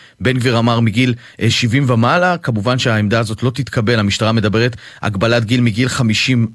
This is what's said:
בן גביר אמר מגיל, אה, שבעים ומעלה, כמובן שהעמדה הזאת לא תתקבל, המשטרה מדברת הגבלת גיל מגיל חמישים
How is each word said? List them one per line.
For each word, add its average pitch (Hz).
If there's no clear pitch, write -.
בן 127
גביר 120
אמר 117
מגיל, 117
אה, 110
שבעים 120
ומעלה, 156
כמובן 123
שהעמדה 110
הזאת 110
לא 123
תתקבל, 117
המשטרה 104
מדברת 113
הגבלת 113
גיל 123
מגיל 120
חמישים 117